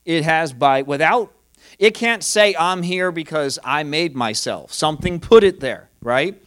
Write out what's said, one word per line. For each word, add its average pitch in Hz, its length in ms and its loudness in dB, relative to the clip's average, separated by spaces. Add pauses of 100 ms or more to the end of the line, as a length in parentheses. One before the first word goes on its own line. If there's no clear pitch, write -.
it 165 220 -2
has 160 260 0
by, 135 300 2
without, 156 520 0 (440)
it 214 160 4
can't 233 300 -4
say, 208 360 2
"I'm 180 240 0
here 180 300 -2
because 156 500 -4
I 147 200 -2
made 151 340 -4
myself." 107 560 -6
Something 165 480 -4
put 226 240 8
it 185 160 0
there, 113 280 -8 (120)
right? 135 340 -2 (120)